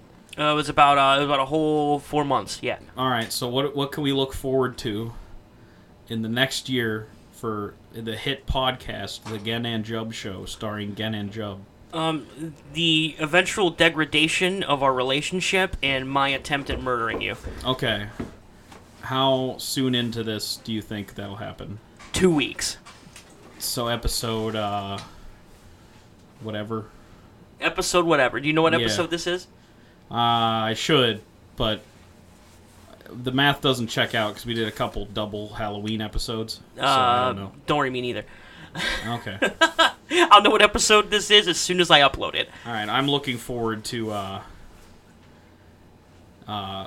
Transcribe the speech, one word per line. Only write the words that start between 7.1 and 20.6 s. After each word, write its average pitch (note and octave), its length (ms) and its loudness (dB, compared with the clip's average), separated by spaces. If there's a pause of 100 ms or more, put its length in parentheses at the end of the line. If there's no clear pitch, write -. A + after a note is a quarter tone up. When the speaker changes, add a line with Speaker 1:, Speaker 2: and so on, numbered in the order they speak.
Speaker 2:
for G#2+ 400 -8 (200)
the A2+ 220 -8
hit C#3 320 -6
podcast, B2+ 760 -4
The A2 120 -8
Gen A2+ 280 -4
and A2+ 200 -2
Jub A2+ 280 -6
Show, G2 320 -10
starring G#2 500 -8
Gen A2 180 -4
and G2+ 180 -6
Jub? G2+ 280 -8 (340)
Speaker 1:
Um, D#3+ 320 -2 (480)
the D#3+ 460 2
eventual F3 500 2
degradation D#3+ 920 2
of C#3 180 2
our C3+ 120 4
relationship D3 880 0
and C3+ 260 0
my C#3 200 2
attempt C#3 400 -4
at B2 120 -4
murdering A#2 400 -2
you. G2+ 140 -4 (300)
Speaker 2:
Okay. A2+ 420 -2 (920)
How C3 580 2
soon C3 340 0
into A#2 300 -2
this G#2+ 400 -4